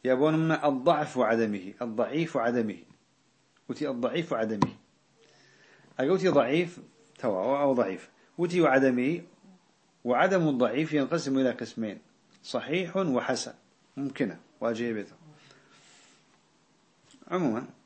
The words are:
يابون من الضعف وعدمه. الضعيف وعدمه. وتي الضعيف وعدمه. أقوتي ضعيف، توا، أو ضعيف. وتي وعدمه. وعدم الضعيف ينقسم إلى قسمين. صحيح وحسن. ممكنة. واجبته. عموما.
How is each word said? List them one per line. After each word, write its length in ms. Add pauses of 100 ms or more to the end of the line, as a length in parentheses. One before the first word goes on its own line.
يابون 340
من 140
الضعف 640
وعدمه. 640
الضعيف 540
وعدمه. 420 (880)
وتي 200
الضعيف 440
وعدمه. 400 (1300)
أقوتي 280
ضعيف، 500 (400)
توا، 440
أو 100
ضعيف. 380 (280)
وتي 220
وعدمه. 600 (840)
وعدم 440
الضعيف 440
ينقسم 460
إلى 120
قسمين. 480 (440)
صحيح 540
وحسن. 580 (420)
ممكنة. 440 (200)
واجبته. 540 (2250)
عموما. 380 (200)